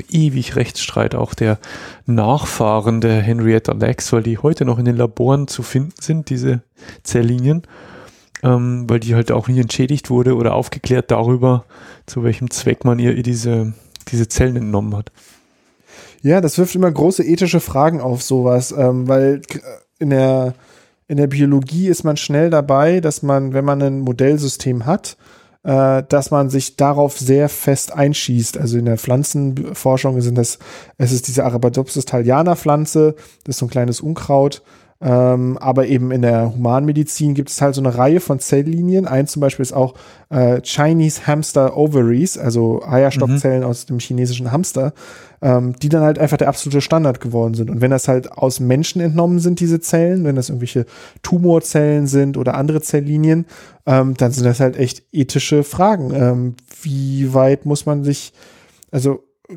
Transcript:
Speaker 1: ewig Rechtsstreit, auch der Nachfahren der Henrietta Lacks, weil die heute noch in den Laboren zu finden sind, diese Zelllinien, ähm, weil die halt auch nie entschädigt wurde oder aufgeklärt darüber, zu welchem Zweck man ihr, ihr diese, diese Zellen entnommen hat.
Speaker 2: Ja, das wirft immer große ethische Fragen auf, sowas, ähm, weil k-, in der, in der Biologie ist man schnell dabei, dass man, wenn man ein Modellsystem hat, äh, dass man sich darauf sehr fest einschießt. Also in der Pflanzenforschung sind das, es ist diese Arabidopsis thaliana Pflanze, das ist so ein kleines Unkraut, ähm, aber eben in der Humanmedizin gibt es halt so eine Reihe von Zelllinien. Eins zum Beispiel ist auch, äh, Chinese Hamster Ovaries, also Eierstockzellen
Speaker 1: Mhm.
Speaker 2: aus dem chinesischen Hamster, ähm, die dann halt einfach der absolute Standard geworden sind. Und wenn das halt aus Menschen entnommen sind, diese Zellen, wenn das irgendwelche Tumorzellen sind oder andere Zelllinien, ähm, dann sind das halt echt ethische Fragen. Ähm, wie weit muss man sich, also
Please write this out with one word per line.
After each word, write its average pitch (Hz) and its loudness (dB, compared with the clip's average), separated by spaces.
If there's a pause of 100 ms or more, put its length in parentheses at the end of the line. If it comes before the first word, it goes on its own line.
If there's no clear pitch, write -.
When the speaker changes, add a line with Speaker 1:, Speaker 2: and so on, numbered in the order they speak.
Speaker 1:
ewig 139 0
Rechtsstreit, 110 -2
auch 113 -4
der 107 0 (460)
Nachfahren 113 0
der 110 2
Henrietta 113 2
Lacks, 107 -2
weil 113 2
die 113 -2
heute 151 0
noch 123 0
in 123 -2
den 120 2
Laboren 127 0
zu - -10
finden 135 -4
sind, 160 -4
diese 127 -2 (420)
Zelllinien, 123 0 (800)
ähm, 123 0
weil 117 2
die 117 0
halt 117 2
auch 117 -2
nie 127 2
entschädigt 127 -2
wurde 123 2
oder 117 0
aufgeklärt 123 -2
darüber, 120 2 (400)
zu - -6
welchem 120 -2
Zweck - -2
man 120 2
ihr, 120 2
ihr 127 -4
diese, 117 -2 (380)
diese 117 0
Zellen 127 0
entnommen 104 -2
hat. 104 -8 (1120)
Speaker 2:
Ja, 160 4
das 165 0
wirft 180 0
immer 180 2
große 156 2
ethische 165 2
Fragen 151 0
auf, 123 -2
sowas, 123 0
ähm, 127 0
weil 135 2
k-, - -14 (380)
in 147 -2
der, 131 2 (540)
in 147 -2
der 143 2
Biologie 143 0
ist 175 0
man 151 0
schnell 151 0
dabei, 151 2
dass 160 -2
man, 135 0
wenn 139 0
man 143 0
ein 135 0
Modellsystem 131 0
hat, - -4 (460)
äh, 135 2
dass 143 0
man 143 2
sich 135 -4
darauf 143 2
sehr 139 2
fest - -2
einschießt. 135 0
Also 120 -2
in 120 -2
der 113 0
Pflanzenforschung 135 -2
sind 120 0
das, 120 0 (380)
es 123 0
ist 123 -2
diese 131 -2
Arabidopsis 123 -2
thaliana 131 2
Pflanze, 151 2 (280)
das 135 -8
ist - -10
so 131 -2
ein 117 -6
kleines 123 -2
Unkraut, 143 0 (420)
ähm, 127 2
aber 131 0
eben 127 0
in 127 0
der 117 2
Humanmedizin 147 0
gibt 139 -4
es - -10
halt 143 2
so 135 -4
eine 123 0
Reihe 151 4
von 147 -2
Zelllinien. 170 0
Eins 135 0
zum 147 -6
Beispiel 139 0
ist - -6
auch, 127 -2 (340)
äh, 123 2
Chinese 156 0
Hamster 147 0
Ovaries, 143 2
also 117 0
Eierstockzellen 135 2
Speaker 1:
Mhm. 127 -4
Speaker 2:
aus 123 -6
dem 123 -4
chinesischen 123 -4
Hamster, 139 -2 (480)
ähm, 123 2
die 147 -2
dann 156 4
halt 151 2
einfach 156 2
der 139 2
absolute 139 -2
Standard 151 0
geworden 117 -2
sind. 113 -4
Und 117 -4
wenn 127 0
das 135 0
halt 127 0
aus - -2
Menschen 139 0
entnommen 170 2
sind, 175 0
diese 165 0
Zellen, 175 0
wenn 143 0
das 127 -4
irgendwelche 123 -4 (380)
Tumorzellen 160 2
sind 139 0
oder 123 -2
andere 147 0
Zelllinien, 151 0 (400)
ähm, 131 2
dann 123 2
sind 131 -2
das 120 2
halt 127 0
echt 127 -4
ethische 147 0
Fragen. 175 0
Ähm, 123 0 (280)
wie 135 -2
weit 135 4
muss 147 -2
man 147 -2
sich, 143 -4 (580)
also 135 -2 (340)